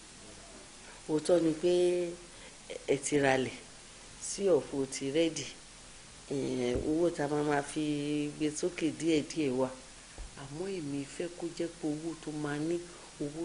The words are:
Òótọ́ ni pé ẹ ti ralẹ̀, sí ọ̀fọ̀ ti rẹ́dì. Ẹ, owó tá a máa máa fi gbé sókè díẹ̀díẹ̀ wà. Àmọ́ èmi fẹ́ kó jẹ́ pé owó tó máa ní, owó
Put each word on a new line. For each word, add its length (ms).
Òótọ́ 360
ni 120
pé 180
ẹ 160
ti 200
ralẹ̀, 400
sí 280
ọ̀fọ̀ 400
ti 260
rẹ́dì. 340
Ẹ, 520
owó 320
tá 140
a 40
máa 160
máa 180
fi 220
gbé 200
sókè 420
díẹ̀díẹ̀ 600
wà. 180
Àmọ́ 360
èmi 340
fẹ́ 260
kó 180
jẹ́ 200
pé 200
owó 280
tó 160
máa 260
ní, 180
owó 300